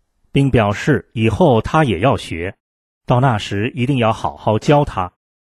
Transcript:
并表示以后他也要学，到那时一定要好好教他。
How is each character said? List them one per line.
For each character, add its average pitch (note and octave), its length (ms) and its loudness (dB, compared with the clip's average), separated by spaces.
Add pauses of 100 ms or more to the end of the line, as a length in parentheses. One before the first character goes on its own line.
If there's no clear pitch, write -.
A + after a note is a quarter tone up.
(300)
并 C#3 220 0
表 G#2+ 200 2
示 A2 420 -2
以 A2 140 0
后 A#2+ 320 2
他 D#3+ 220 0
也 G#2+ 160 0
要 A2 180 0
学， F2 380 -8 (520)
到 B2 120 2
那 B2+ 180 2
时 G2+ 380 -4
一 A#2+ 120 -4
定 C#3 120 0
要 A2+ 140 2
好 D2 240 -4
好 G#2+ 200 0
教 D3 280 2
他。 F2+ 280 -6 (400)